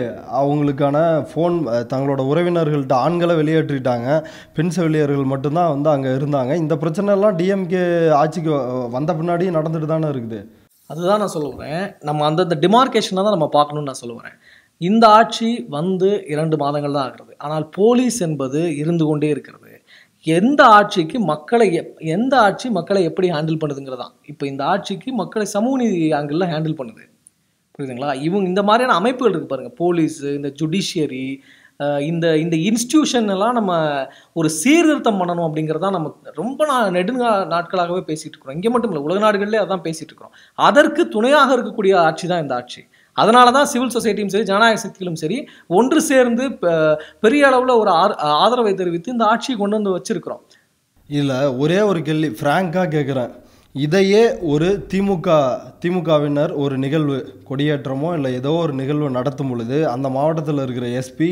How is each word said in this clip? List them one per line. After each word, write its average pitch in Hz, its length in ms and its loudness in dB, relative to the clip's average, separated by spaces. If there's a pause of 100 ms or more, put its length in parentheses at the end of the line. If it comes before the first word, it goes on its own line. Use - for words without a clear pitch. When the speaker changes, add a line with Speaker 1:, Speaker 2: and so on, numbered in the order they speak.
(320)
Speaker 1:
அவங்களுக்கான 143 640 0 (240)
ஃபோன், 170 360 -2 (100)
அஹ், 120 180 -2
தங்களோட 139 400 -2
உறவினர்கள்ட்ட 151 720 0
ஆண்களை 170 400 2
வெளியேற்றிட்டாங்க, 139 720 0 (460)
பெண் 156 140 0
செவிலியர்கள் 156 560 0
மட்டும்தான் 143 460 0
வந்து 143 200 0
அங்க 135 180 0
இருந்தாங்க. 135 460 -2
இந்த 160 220 -2
பிரச்சனை 170 380 -2
எல்லாம் 202 220 2
டி 175 100 -2
எம் 190 200 -2
கே 185 160 -2 (280)
ஆட்சிக்கு 156 420 0
வ-, 127 380 -4
வந்த 143 220 -2
பின்னாடி 175 380 -2
நடந்துட்டு 160 360 -2
தானே 160 220 -2
இருக்குது. 113 320 -6 (500)
Speaker 2:
அதுதான் 175 280 0
நான் 202 160 -4
சொல்ல 151 160 -4
வரேன். 131 340 -8 (160)
நம்ம 147 240 -2
அந்தந்த 165 360 2
டிமார்கேஷனை 208 600 2
தான் 208 140 0
நம்ம 151 120 0
பார்க்கணும்னு 147 420 0
நான் 131 120 -12
சொல்ல 117 120 -12
வரேன். - 240 -20 (420)
இந்த 220 280 4
ஆட்சி 220 400 6 (200)
வந்து 185 580 0
இரண்டு 156 300 -2
மாதங்கள் 143 360 -2
தான் 139 140 -2
ஆகிறது. - 320 -16
ஆனால் 151 300 -6
போலீஸ் 233 520 2
என்பது 151 560 -2
இருந்து 156 300 0
கொண்டே 151 220 0
இருக்கிறது. - 380 -6 (600)
எந்த 208 400 4
ஆட்சிக்கு 208 540 4
மக்களை 202 520 2
எப்-, 151 340 -4
எந்த 220 340 0
ஆட்சி 196 300 2
மக்களை 190 340 0
எப்படி 170 260 0
ஹேண்டில் 160 300 -2
பண்ணுதுங்கிறது 139 360 -6
தான். 123 160 -12 (140)
இப்ப 143 200 -10
இந்த 139 180 -6
ஆட்சிக்கு 185 480 -4
மக்களை 220 340 -4
சமூக 226 300 -2
நீதி 220 240 0 (120)
ஆங்கிள்ல 147 340 -2
ஹேண்டில் 156 300 -2
பண்ணுது. 113 280 -14 (680)
புரியுதுங்களா? 135 400 -8 (120)
இவங்க 185 260 0
இந்த 185 140 0
மாதிரியான 226 340 4
அமைப்புகள் 233 360 0
இருக்கு 151 160 -4
பாருங்க, 123 280 -8
போலீஸ், 170 500 0
இந்த 143 280 -6
ஜுடிஷியரி, 151 720 -4 (560)
அஹ், 143 220 -2
இந்த, 165 240 -2 (120)
இந்த 165 180 0
இன்ஸ்டிடியூஷன் 233 720 0
எல்லாம் 202 260 0
நம்ம 208 180 0 (600)
ஒரு 165 160 0
சீர்திருத்தம் 269 720 2
பண்ணணும் 175 260 -2
அப்படிங்கிறது 156 320 -2
தான் 190 180 -2
நம்ம 156 120 -4 (260)
ரொம்ப 269 320 -4
நா-, 240 260 0
நெடுங்கா-, 226 420 0 (120)
நாட்களாகவே 175 540 -2
பேசிட்டு 156 340 -8
இருக்கிறோம். 135 220 -14
இங்க 196 140 0
மட்டும் 233 220 0
இல்ல, 147 100 -4
உலக 175 180 -2
நாடுகள்லயே 208 420 0
அதான் 180 240 -4
பேசிட்டு 160 240 -10
இருக்கிறோம். - 260 -20 (220)
அதற்கு 294 500 4
துணையாக 262 460 4
இருக்கக்கூடிய 202 420 2
ஆட்சி 160 300 2
தான் 170 160 -2
இந்த 135 120 -4
ஆட்சி. 123 280 -10 (340)
அதனால 240 340 6
தான் 277 160 4
சிவில் 240 260 -2
சொசைட்டியும் 208 400 -2
சரி, 208 120 0
ஜனநாயக 208 340 2
சக்திகளும் 175 380 -8
சரி, 160 200 -4 (320)
ஒன்று 254 320 4
சேர்ந்து 254 520 2
ப-, 170 220 -2 (460)
பெரிய 277 260 4
அளவுல 254 320 4
ஒரு 208 120 2
ஆர்-, 180 280 2 (180)
ஆதரவை 214 380 2
தெரிவித்து 175 380 -4
இந்த 233 120 0
ஆட்சியை 226 340 0
கொண்டு 202 180 0
வந்து 202 160 -2
வச்சிருக்கிறோம். 175 500 -6 (680)
Speaker 1:
இதுல 143 220 0 (260)
ஒரே 160 220 2
ஒரு 190 220 0
கேள்வி, 156 260 -2
ஃப்ராங்கா 165 560 -2
கேக்குறேன். 139 480 -2 (420)
இதையே 190 480 2 (200)
ஒரு 160 460 0
திமுக, 190 400 -2 (500)
திமுகவினர் 151 760 0
ஒரு 139 240 -2
நிகழ்வு, 139 400 -2 (260)
கொடியேற்றமோ 139 680 -2
இல்ல 135 160 -2
ஏதோ 127 220 -2
ஒரு 165 200 0
நிகழ்வு 139 380 -2
நடத்தும் 131 380 -4
பொழுது, 127 400 -2
அந்த 131 200 -4
மாவட்டத்துல 147 540 -2
இருக்கிற 127 260 -6
எஸ் 127 280 -6
பி 160 160 0